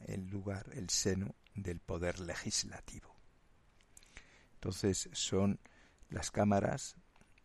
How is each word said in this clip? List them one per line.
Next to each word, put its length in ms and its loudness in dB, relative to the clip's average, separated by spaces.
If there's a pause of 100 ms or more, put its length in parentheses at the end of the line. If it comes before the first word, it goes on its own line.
el 220 -4
lugar, 460 -6
el 160 -6
seno 460 0 (200)
del 240 -4
poder 400 -2
legislativo. 960 -6 (1400)
Entonces, 580 0
son 460 2 (500)
las 200 -4
cámaras, 680 4 (480)